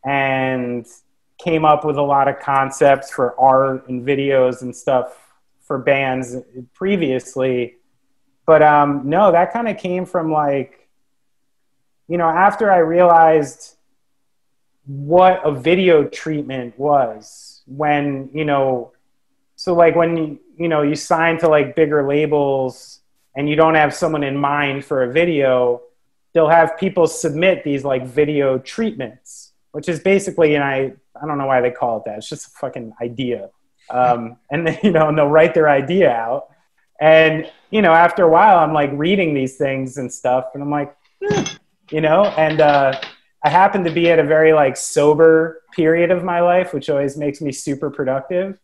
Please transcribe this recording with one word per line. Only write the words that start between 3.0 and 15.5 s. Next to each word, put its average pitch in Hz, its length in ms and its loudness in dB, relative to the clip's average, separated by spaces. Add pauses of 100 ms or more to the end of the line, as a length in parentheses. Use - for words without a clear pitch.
for - 280 -4
art 131 500 2
and 123 180 -8
videos 135 560 0
and 123 120 -12
stuff - 420 -4 (500)
for 139 120 -6
bands 131 580 -2 (380)
previously. 131 1000 -4 (720)
But, 156 160 6
um, 143 460 2
no, 185 240 2
that 170 200 2
kinda 226 220 -6
came 180 320 -8
from, 160 260 -4
like, 143 560 -4 (1200)
you 170 100 -4
know, 165 100 0
after 202 440 2
I 180 60 4
realized 165 960 2 (1120)
what 170 600 2
a 151 60 0